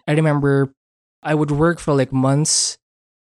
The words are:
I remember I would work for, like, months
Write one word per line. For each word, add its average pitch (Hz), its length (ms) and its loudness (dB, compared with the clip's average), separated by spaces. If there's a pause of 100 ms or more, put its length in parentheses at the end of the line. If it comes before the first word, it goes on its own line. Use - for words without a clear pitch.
I 151 60 -4
remember 143 600 0 (500)
I 156 120 -2
would 151 160 0
work 160 300 0
for, 151 140 -2
like, 131 180 0
months 135 680 0 (500)